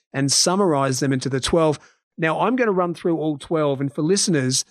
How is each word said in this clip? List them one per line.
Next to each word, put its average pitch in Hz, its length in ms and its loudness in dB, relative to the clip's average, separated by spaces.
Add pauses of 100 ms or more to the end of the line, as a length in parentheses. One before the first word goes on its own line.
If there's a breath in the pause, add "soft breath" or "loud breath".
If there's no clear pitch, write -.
(140)
and 139 180 -2
summarized 151 680 2
them 135 100 2
into 135 180 -2
the 135 100 -2
twelve. 160 400 2 (360 soft breath)
Now, 160 260 -2
I'm 214 140 2
gonna 240 160 0
run 180 220 0
through 165 240 -2
all 151 220 -4
twelve, 147 420 -2
and 139 100 -2
for 160 120 -4
listeners, 151 680 0